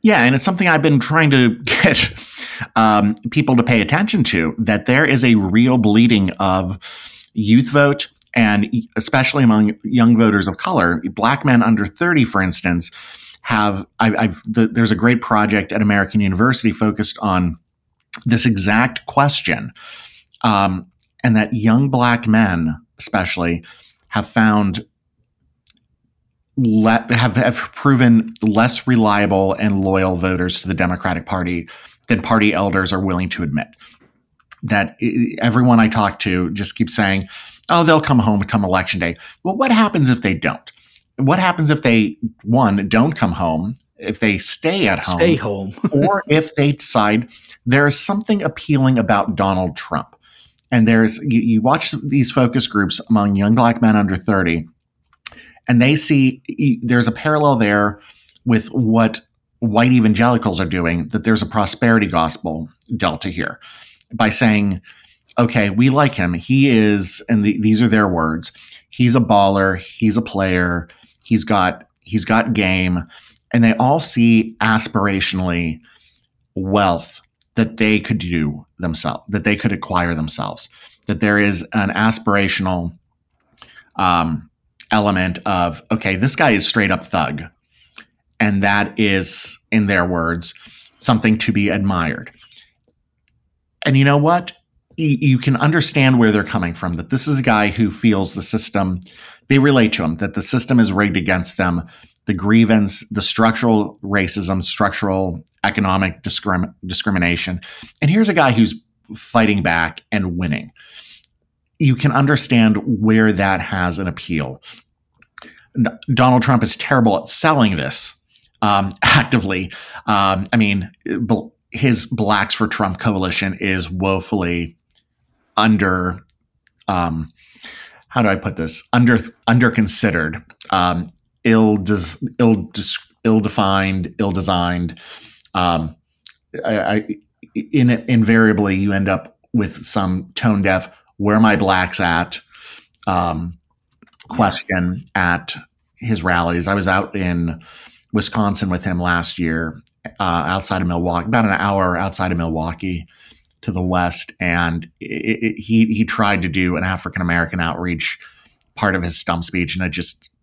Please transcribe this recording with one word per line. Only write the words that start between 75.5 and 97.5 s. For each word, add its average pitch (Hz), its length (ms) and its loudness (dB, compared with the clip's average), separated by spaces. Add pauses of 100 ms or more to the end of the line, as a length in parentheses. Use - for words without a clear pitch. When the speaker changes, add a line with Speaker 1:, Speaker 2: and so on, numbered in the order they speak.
Speaker 1:
wealth 95 640 -2 (340)
that 113 220 -2
they 107 240 2
could - 180 -4
do 78 460 -4 (140)
themselves, 85 500 -6
that 98 160 -4
they 104 120 2
could 101 160 -2
acquire 87 420 -2
themselves, 76 560 -6 (360)
that 95 140 -4
there 104 180 2
is 101 360 0
an 101 160 0
aspirational, 98 1080 -2 (960)
um, 82 540 0 (400)
element 95 560 0
of, 87 360 -2 (100)
"Okay, 98 240 -2
this 127 180 0
guy 147 160 2
is 98 160 2
straight 101 240 0
up 90 140 -2
thug." 78 400 -4 (960)
And 101 240 2
that 101 340 0
is, 98 600 -2 (100)
in 110 160 2
their 95 180 2
words, 85 480 -4 (460)
something 110 400 2
to - 140 -2
be 101 160 0
admired. 92 640 -4 (1500)
And 135 100 2
you 139 80 4
know 143 120 4
what? 170 340 0 (480)
Y-, 151 220 0
you 131 180 2
can 135 180 0
understand 139 640 2
where 110 140 4
they're 104 100 2
coming 90 320 -4
from, 87 200 -6
that 82 160 -10
this 131 180 -2
is 143 100 0
a 131 40 -4
guy 107 260 2